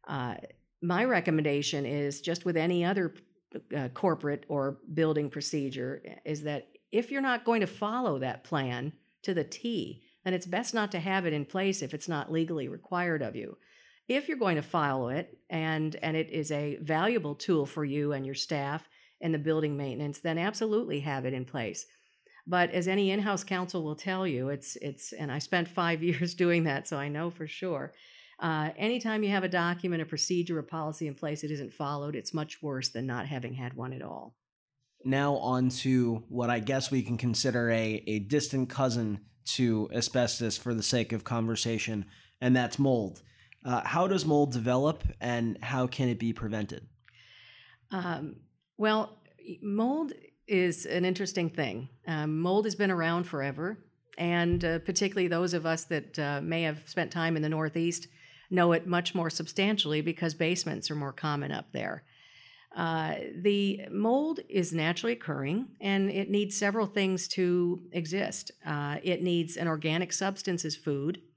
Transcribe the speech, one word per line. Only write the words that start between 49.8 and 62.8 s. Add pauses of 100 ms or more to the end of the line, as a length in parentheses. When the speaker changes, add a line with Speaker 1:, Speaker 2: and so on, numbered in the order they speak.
Speaker 1:
is
an
interesting
thing. (200)
Um,
mold
has
been
around
forever, (320)
and,
uh,
particularly
those
of
us
that,
uh,
may
have
spent
time
in
the
Northeast (460)
know
it
much
more
substantially
because
basements
are
more
common
up
there. (720)
Uh, (260)